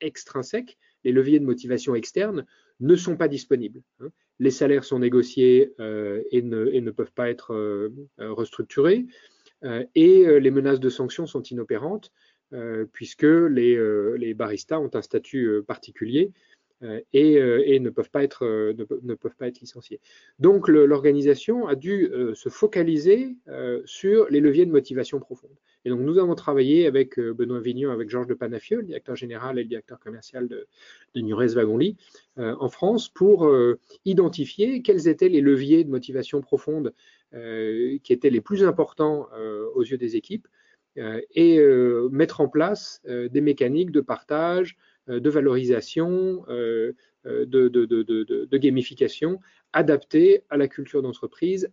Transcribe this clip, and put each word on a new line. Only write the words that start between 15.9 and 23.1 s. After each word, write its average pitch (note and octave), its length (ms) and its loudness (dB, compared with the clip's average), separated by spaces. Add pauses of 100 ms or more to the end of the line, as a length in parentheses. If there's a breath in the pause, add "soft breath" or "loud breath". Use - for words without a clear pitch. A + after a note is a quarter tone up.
euh, A2 180 -12 (120)
et, D3 260 6
euh, B2+ 260 2
et C#3 140 4
ne B2 120 -2
peuvent - 200 -6
pas C#3+ 140 -2
être, C3+ 200 -6
euh, A2 280 -2
ne A2 100 -8
pe-, B2 220 -10
ne A#2+ 100 -8
peuvent - 220 -12
pas B2+ 100 -12
être B2 140 -12
licenciés. A#2+ 400 -20 (400 soft breath)
Donc F#3+ 260 4
le, D3+ 200 8
l'organisation C#3+ 800 2
a C#3+ 80 0
dû, F3 360 -2
euh, B2 220 -4
se - 140 -12
focaliser, G3 880 0 (100)